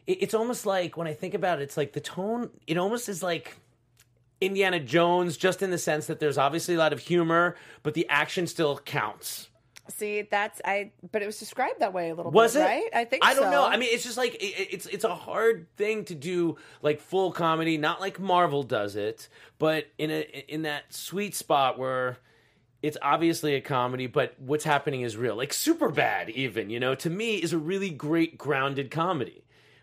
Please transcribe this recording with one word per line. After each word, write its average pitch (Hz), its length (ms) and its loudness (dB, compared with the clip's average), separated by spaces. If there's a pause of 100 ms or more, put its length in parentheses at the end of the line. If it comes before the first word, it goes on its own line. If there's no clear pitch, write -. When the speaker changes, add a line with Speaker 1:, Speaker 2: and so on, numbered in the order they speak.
Speaker 1:
it, 185 180 -2
it's 190 100 -2
almost 220 320 -2
like, 190 300 0
when 165 120 -4
I 151 60 -6
think 170 200 -8
about 170 260 0
it, 143 40 -4
it's 139 120 -10
like 147 160 -2
the - 80 -8
tone, 226 520 -6 (160)
it 160 100 -2
almost 208 320 -2
is 180 120 -8
like 170 360 -6 (840)
Indiana 190 400 2
Jones, 170 560 2
just 180 260 0
in 190 100 0
the 175 80 0
sense 151 280 -2
that 160 140 -6
there's 143 160 0
obviously 160 380 2
a - 20 2
lot 156 160 4
of 131 60 -4
humor, 170 580 2 (260)
but 151 100 -2
the 165 140 -2
action 156 400 0
still 143 300 0
counts. - 720 -6 (400)
Speaker 2:
See, 208 340 -6
that's, 208 420 -2
I, 202 260 -2 (220)
but 214 100 -2
it - 20 -6
was 214 140 -8
described 277 400 -4
that 208 140 2
way 175 160 -2
a 160 40 -4
little 170 180 -8
Speaker 1:
Was 226 240 8
Speaker 2:
bit, 294 40 6
Speaker 1:
it? 311 60 6
Speaker 2:
right? 285 280 0
I 233 120 2
think 233 200 4
Speaker 1:
I 214 80 8
don't 269 120 4
Speaker 2:
so. 185 60 2
Speaker 1:
know. 277 140 6
I 202 120 4
mean, 247 140 0
it's - 120 0
just 233 140 -8
like, 247 180 0
it, 190 380 -4
it's, 185 140 -8
it's - 180 -2
a 175 100 0
hard 180 500 0 (120)
thing 214 280 -2
to 180 80 -10
do, 170 440 0 (240)
like, 151 180 2
full 185 320 0
comedy, 160 460 2
not 156 240 0
like 190 180 -6
Marvel 175 440 4
does 107 340 -2
it, 107 320 -6 (300)
but 156 280 0 (100)
in 156 140 -2
a, 156 80 -2 (340)
in 160 100 -4
that 147 300 -6
sweet 202 420 -6
spot 135 440 2
where 127 380 -2 (640)
it's 151 180 -2
obviously 160 540 2
a 135 60 -2
comedy, 127 460 -2
but 127 320 -2
what's 143 260 -2
happening 143 360 2
is 117 140 -4
real. 113 220 -2
Like 139 140 -4
Superbad, 139 800 0
even, 113 380 -4
you 120 120 -4
know, 131 140 0
to - 140 -4
me 214 280 -2
is 165 160 -2
a 170 40 2
really 190 320 -2
great 156 480 0
grounded 135 540 -2
comedy. 160 540 -4 (380)